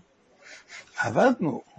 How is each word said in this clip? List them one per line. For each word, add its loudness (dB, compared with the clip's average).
עבדנו, 0